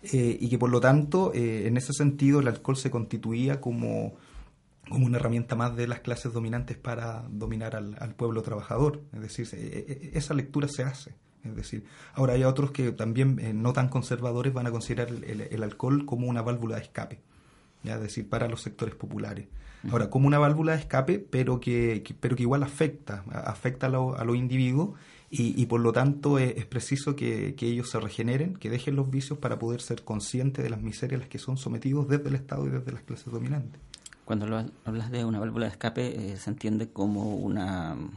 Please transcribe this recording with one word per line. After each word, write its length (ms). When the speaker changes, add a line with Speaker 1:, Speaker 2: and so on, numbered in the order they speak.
Speaker 1:
Eh, 380
y 80
que 80
por 140
lo 100
tanto, 540
eh, 320
en 100
ese 160
sentido, 460
el 80
alcohol 280
se 140
constituía 720
como, 540
como 160
una 140
herramienta 360
más 200
de 100
las 140
clases 340
dominantes 420
para 540
dominar 460
al, 240
al 160
pueblo 260
trabajador. 600
Es 80
decir, 240
se, 160
e, 160
e, 400
esa 160
lectura 340
se 140
hace. 320
Es 120
decir, 280
ahora 180
hay 100
otros 280
que 220
también, 460
eh, 140
no 200
tan 160
conservadores, 640
van 120
a 60
considerar 380
el, 140
el, 180
el 200
alcohol 460
como 180
una 160
válvula 360
de 40
escape, 380
¿ya? 140
Es 40
decir, 260
para 200
los 160
sectores 320
populares. 500
Speaker 2:
Ujú. 100
Speaker 1:
Ahora, 160
como 160
una 140
válvula 340
de 60
escape, 400
pero 400
que, 440
que, 120
pero 200
que 60
igual 220
afecta, 680
a-, 200
afecta 340
a 60
lo, 260
a 80
los 100
individuos, 600
y, 280
y 40
por 140
lo 140
tanto 460
es, 180
es 80
preciso 500
que, 400
que 120
ellos 220
se 120
regeneren, 560
que 120
dejen 280
los 120
vicios 300
para 180
poder 240
ser 220
conscientes 580
de 80
las 120
miserias 380
a 20
las 80
que 100
son 160
sometidos 540
desde 180
el 80
Estado 320
y 20
desde 220
las 120
clases 280
dominantes. 480
Speaker 2:
Cuando 200
lo, 200
hablas 260
de 140
una 160
válvula 280
de 40
escape, 600
eh, 20
se 140
entiende 400
como 480
una 580